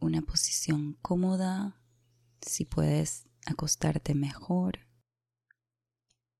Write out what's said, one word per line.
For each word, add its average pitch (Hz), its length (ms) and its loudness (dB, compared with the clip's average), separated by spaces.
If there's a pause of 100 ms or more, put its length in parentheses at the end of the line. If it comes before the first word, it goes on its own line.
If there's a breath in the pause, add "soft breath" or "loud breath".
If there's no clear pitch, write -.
una 160 200 2
posición - 800 0
cómoda. 185 800 0 (600)
Si - 240 -4
puedes 151 600 0 (200)
acostarte 151 680 0
mejor. 180 680 0 (1600)